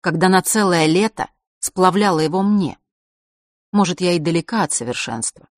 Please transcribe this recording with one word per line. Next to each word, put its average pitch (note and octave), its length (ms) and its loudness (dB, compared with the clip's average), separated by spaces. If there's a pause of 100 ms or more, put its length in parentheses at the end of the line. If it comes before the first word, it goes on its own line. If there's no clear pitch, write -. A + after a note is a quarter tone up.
Когда E3+ 280 0
на F#3 120 4
целое F3+ 460 0
лето F#3+ 420 0 (300)
сплавляла F#3 600 2
его D#3+ 220 0
мне. G3 380 0 (920)
Может, F#3 300 0
я F3+ 120 0
и F3 60 0
далека E3+ 440 -2
от - 80 -4
совершенства - 760 -8 (100)